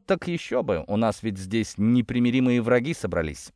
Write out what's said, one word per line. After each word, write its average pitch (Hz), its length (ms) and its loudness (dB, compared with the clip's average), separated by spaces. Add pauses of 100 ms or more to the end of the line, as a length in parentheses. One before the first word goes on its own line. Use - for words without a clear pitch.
так - 240 -2
еще 175 360 -2
бы, 101 240 -2
у 104 100 0
нас 110 240 0
ведь 107 160 -4
здесь 98 400 -4
непримиримые 120 840 2
враги 123 320 2
собрались. 82 600 -4